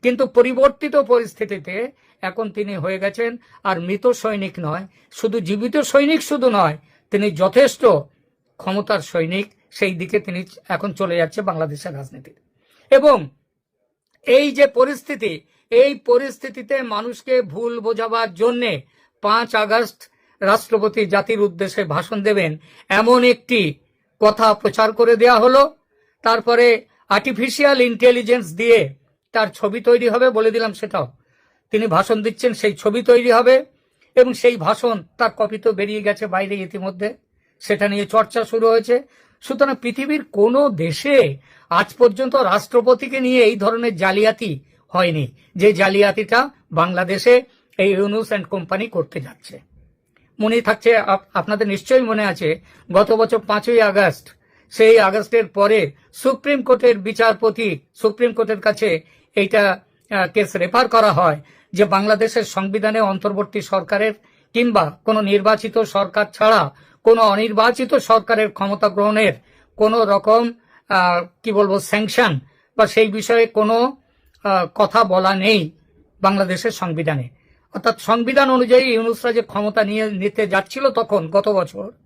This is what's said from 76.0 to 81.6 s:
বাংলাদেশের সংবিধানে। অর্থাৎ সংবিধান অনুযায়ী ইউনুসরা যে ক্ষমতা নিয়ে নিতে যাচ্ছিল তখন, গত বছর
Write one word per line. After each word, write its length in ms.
বাংলাদেশের 480
সংবিধানে। 580
অর্থাৎ 260
সংবিধান 500
অনুযায়ী 340
ইউনুসরা 480
যে 100
ক্ষমতা 420
নিয়ে 260
নিতে 360
যাচ্ছিল 440
তখন, 400
গত 180
বছর 440